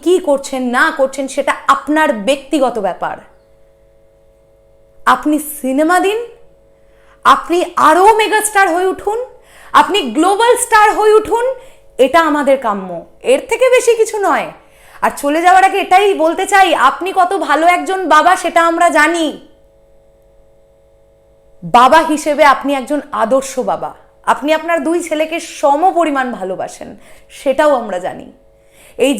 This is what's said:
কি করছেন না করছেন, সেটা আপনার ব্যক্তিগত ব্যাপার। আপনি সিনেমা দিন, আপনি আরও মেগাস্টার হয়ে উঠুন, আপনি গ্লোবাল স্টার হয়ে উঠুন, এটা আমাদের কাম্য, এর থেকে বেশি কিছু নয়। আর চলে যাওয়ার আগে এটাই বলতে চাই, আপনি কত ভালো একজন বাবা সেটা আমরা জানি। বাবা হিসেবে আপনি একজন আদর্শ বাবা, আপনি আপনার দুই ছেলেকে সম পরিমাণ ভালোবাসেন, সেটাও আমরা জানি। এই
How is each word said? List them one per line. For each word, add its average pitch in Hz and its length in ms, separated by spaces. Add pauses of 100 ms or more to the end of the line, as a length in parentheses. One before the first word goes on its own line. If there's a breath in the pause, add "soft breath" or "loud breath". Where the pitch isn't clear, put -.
কি 349 100 (140)
করছেন 269 340 (140)
না 285 80 (140)
করছেন, 269 360
সেটা 285 180 (220)
আপনার 302 340 (180)
ব্যক্তিগত 269 500 (100)
ব্যাপার। 170 300 (2000)
আপনি 302 220 (240)
সিনেমা 302 360 (100)
দিন, 427 120 (1040 soft breath)
আপনি 285 340 (300)
আরও 349 180 (140)
মেগাস্টার 415 540
হয়ে 370 200
উঠুন, 415 240 (600 soft breath)
আপনি 311 180 (180)
গ্লোবাল 392 360 (120)
স্টার 427 240 (100)
হয়ে 427 220
উঠুন, 453 240 (540 loud breath)
এটা 269 220 (100)
আমাদের 277 260 (100)
কাম্য, 202 220 (440)
এর 285 80 (100)
থেকে 466 160 (100)
বেশি 480 240
কিছু 440 180 (100)
নয়। 220 200 (560 soft breath)
আর 220 80 (100)
চলে 294 220
যাওয়ার 370 240
আগে 392 160
এটাই 392 240 (160)
বলতে 339 280
চাই, 381 160 (200)
আপনি 330 200 (120)
কত 359 120 (160)
ভালো 302 160 (120)
একজন 370 240 (140)
বাবা 311 180 (100)
সেটা 339 180 (100)
আমরা 339 160 (120)
জানি। 320 280 (2250)
বাবা 254 380 (100)
হিসেবে 302 340 (100)
আপনি - 160 (100)
একজন 277 200 (220)
আদর্শ 254 300 (180)
বাবা, 156 200 (420)
আপনি 262 260
আপনার 330 280
দুই 339 200
ছেলেকে 311 320 (220)
সম 285 200 (180)
পরিমাণ 277 280 (120)
ভালোবাসেন, 185 500 (520 soft breath)
সেটাও 294 400
আমরা 202 260
জানি। - 200 (720 soft breath)
এই 269 220